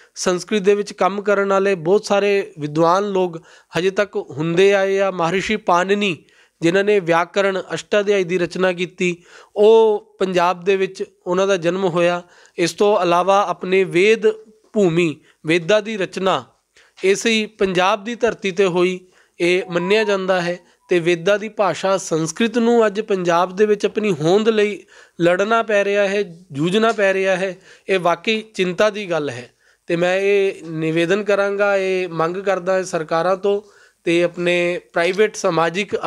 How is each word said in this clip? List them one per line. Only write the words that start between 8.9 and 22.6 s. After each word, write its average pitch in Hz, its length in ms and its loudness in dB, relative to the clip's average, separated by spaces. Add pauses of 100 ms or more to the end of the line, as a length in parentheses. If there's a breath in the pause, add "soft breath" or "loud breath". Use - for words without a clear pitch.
ਉਹ 214 600 4
ਪੰਜਾਬ 180 460 0
ਦੇ 196 120 2
ਵਿੱਚ 190 280 -4 (220)
ਉਹਨਾਂ 185 200 0
ਦਾ 196 100 2
ਜਨਮ 175 280 -2
ਹੋਇਆ। 175 380 0 (360 soft breath)
ਇਸ 165 140 -2
ਤੋਂ 208 300 2
ਇਲਾਵਾ 185 460 2
ਆਪਣੇ 185 360 0
ਵੇਦ 196 440 2 (440)
ਭੂਮੀ, 170 440 2 (300 soft breath)
ਵੇਦਾਂ 175 360 2
ਦੀ 220 140 -8
ਰਚਨਾ, 185 480 -2 (600 soft breath)
ਇਸੇ 214 420 2
ਪੰਜਾਬ 196 580 0
ਦੀ 240 100 -6
ਧਰਤੀ 214 360 -2
'ਤੇ 190 140 0
ਹੋਈ, 180 360 0 (400 soft breath)
ਇਹ 180 300 2
ਮੰਨਿਆ 185 340 0
ਜਾਂਦਾ 190 360 0
ਹੈ। 175 180 -4 (300 soft breath)
ਤੇ 180 100 2
ਵੇਦਾਂ 170 400 0
ਦੀ 214 100 -8
ਭਾਸ਼ਾ 190 480 -2
ਸੰਸਕ੍ਰਿਤ 175 600 -2
ਨੂੰ 233 280 4